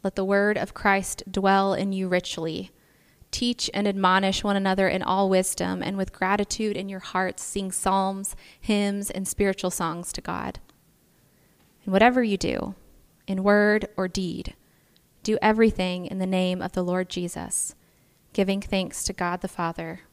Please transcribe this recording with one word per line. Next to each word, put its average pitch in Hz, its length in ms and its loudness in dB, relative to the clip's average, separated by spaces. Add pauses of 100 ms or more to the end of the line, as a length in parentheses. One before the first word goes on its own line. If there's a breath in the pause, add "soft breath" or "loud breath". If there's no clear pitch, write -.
Let 190 140 -4
the 196 80 -2
word 202 340 2
of - 160 -6
Christ 196 560 0
dwell 196 440 2
in 196 180 -2
you 190 160 -2
richly. 180 640 -4 (580 soft breath)
Teach - 420 -2
and 202 140 0
admonish 190 560 2
one 202 140 0
another 190 320 2
in 185 160 0
all 196 240 2
wisdom, 185 520 0
and 196 160 -4
with 190 160 -4
gratitude 208 640 -2
in 196 120 -6
your 190 100 -10
hearts, - 460 -4
sing 190 260 -6
psalms, 196 640 0 (260 loud breath)
hymns, 202 480 0
and 190 200 -6
spiritual 190 420 0
songs 170 440 -4
to 180 60 -8
God. - 380 -8 (1300 soft breath)
And 190 80 -4
whatever 240 320 6
you 202 120 2
do, - 380 -2 (540)
in 190 160 -2
word 208 420 6 (100)
or 185 120 -2
deed, 180 480 -4 (680 soft breath)
do 214 180 0
everything 208 640 2
in 190 120 -8
the 185 80 -2
name 185 340 0
of 180 120 -6
the 185 100 -2
Lord 180 260 -2
Jesus, - 680 -6 (560 soft breath)
giving 196 280 0
thanks - 440 -4
to - 80 -2
God 175 300 -2
the - 40 -6
Father 165 540 -6 (120)